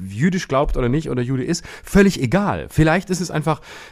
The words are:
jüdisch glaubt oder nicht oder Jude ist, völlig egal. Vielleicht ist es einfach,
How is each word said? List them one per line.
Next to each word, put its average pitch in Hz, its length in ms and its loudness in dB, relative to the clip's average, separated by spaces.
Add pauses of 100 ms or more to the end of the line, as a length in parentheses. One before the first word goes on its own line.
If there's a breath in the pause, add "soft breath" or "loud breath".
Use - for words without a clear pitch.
jüdisch 147 440 0
glaubt 139 260 0
oder 123 140 0
nicht 147 200 0
oder 127 120 -2
Jude 131 240 -2
ist, 170 180 -2 (220 loud breath)
völlig 196 360 4
egal. 131 480 0
Vielleicht 160 400 2
ist 180 120 -2
es 165 100 -6
einfach, 151 300 -2 (300 loud breath)